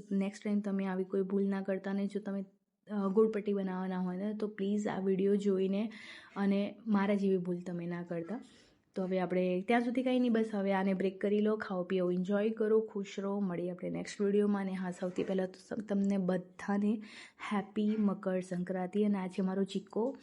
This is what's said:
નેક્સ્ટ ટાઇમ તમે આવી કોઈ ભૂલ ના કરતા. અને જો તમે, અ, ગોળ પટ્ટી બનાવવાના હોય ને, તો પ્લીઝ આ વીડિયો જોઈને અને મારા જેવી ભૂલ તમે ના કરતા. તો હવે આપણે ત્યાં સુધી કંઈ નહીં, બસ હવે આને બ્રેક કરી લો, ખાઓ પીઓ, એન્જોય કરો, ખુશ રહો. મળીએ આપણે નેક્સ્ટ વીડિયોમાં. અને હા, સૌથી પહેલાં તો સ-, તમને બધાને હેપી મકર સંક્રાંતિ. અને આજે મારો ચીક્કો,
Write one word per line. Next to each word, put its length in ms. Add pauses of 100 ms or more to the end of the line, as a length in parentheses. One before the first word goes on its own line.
(120)
નેક્સ્ટ 320
ટાઇમ 160
તમે 240
આવી 200
કોઈ 180
ભૂલ 260
ના 140
કરતા. 280
અને 160
જો 140
તમે, 240 (460)
અ, 180
ગોળ 220
પટ્ટી 220
બનાવવાના 460
હોય 180
ને, 180
તો 120
પ્લીઝ 400
આ 140
વીડિયો 360
જોઈને 540 (460)
અને 380 (120)
મારા 280
જેવી 220
ભૂલ 220
તમે 280
ના 160
કરતા. 380 (540)
તો 100
હવે 160
આપણે 400
ત્યાં 200
સુધી 220
કંઈ 160
નહીં, 140
બસ 120 (100)
હવે 180
આને 220
બ્રેક 260
કરી 200
લો, 160
ખાઓ 260
પીઓ, 280
એન્જોય 400
કરો, 300
ખુશ 380
રહો. 220
મળીએ 300
આપણે 200
નેક્સ્ટ 300
વીડિયોમાં. 420
અને 100
હા, 180
સૌથી 340
પહેલાં 220
તો 300
સ-, 40
તમને 380
બધાને 840 (500)
હેપી 460
મકર 420
સંક્રાંતિ. 640
અને 140
આજે 240
મારો 220
ચીક્કો, 580